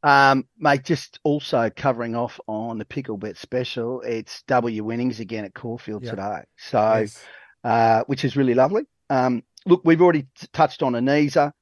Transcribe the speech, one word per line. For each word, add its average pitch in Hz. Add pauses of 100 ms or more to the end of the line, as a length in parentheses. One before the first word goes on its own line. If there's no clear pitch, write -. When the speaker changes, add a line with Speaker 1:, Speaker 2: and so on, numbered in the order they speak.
Speaker 1:
Um, 139 (100)
mate, 139
just -
also 143
covering 117
off 120
on 110
the 104
Pickle 127
Bet 101
special, 123
it's 113
W 120
Winnings 117
again 107
at 98
Caulfield 113
Speaker 2:
Yeah. 117
Speaker 1:
today. 101 (160)
So, 110
Speaker 2:
Yes. 107 (400)
Speaker 1:
uh, 113
which 139
is 127
really 131
lovely. 185 (260)
Um, 127 (220)
look, 180
we've 165
already 170 (180)
t-, -
touched -
on 131
Anisa. 143 (100)